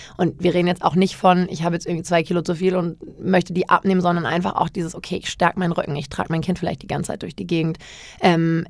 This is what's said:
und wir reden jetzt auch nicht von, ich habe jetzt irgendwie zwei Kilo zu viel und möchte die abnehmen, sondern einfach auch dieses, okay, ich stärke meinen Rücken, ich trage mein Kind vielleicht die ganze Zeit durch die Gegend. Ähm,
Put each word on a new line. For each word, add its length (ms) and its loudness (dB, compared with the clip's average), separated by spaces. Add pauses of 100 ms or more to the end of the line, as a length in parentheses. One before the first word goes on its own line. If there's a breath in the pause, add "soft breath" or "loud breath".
(180 loud breath)
und 260 0
wir 100 2
reden 140 2
jetzt 160 -2
auch 120 2
nicht 200 4
von, 340 4
ich 140 -6
habe 120 0
jetzt 100 -8
irgendwie 180 -4
zwei 200 2
Kilo 180 0
zu 140 -4
viel 200 0
und 220 -2 (260)
möchte 300 2
die 160 0
abnehmen, 320 4
sondern 240 2
einfach 300 -2
auch 120 0
dieses, 280 -6
okay, 200 -8
ich 140 -8
stärke 280 0
meinen 140 0
Rücken, 240 -4
ich 140 -8
trage 200 -6
mein 120 0
Kind 180 -2
vielleicht 220 -4
die 60 -16
ganze 260 -4
Zeit 80 -10
durch 160 -10
die 100 -10
Gegend. 300 0 (420 loud breath)
Ähm, 500 2